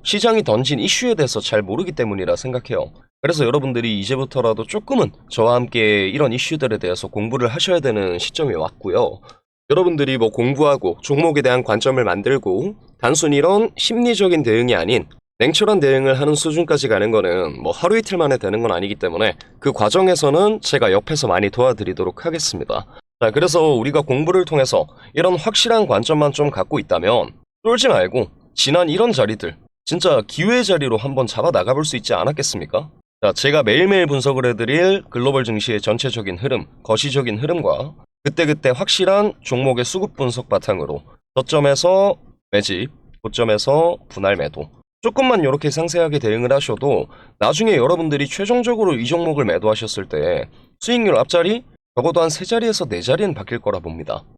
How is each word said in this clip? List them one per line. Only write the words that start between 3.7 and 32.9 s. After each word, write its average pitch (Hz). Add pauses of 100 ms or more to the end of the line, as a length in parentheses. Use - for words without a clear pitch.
이제부터라도 113
조금은 214 (200)
저와 120
함께 107
이런 120
이슈들에 127
대해서 92
공부를 117
하셔야 170
되는 101
시점이 135
왔고요. 87 (520)
여러분들이 143
뭐 113
공부하고 127
종목에 147
대한 123
관점을 123
만들고 107 (240)
단순히 143
이런 196
심리적인 202
대응이 117
아닌 92 (320)
냉철한 196
대응을 135
하는 147
수준까지 151
가는 107
거는 90
뭐 80
하루 185
이틀 196
만에 139
되는 113
건 113
아니기 98
때문에 90 (240)
그 139
과정에서는 180
제가 120
옆에서 131
많이 95
도와드리도록 101
하겠습니다. 104 (340)
자, 110
그래서 160
우리가 143
공부를 160
통해서 131 (280)
이런 175
확실한 220
관점만 143
좀 147
갖고 98
있다면 90 (320)
쫄지 233
말고 104 (120)
지난 165
이런 208
자리들, 104 (300)
진짜 160
기회 220
자리로 151
한번 131
잡아 117
나가볼 127
수 143
있지 117
않았겠습니까? 107 (340)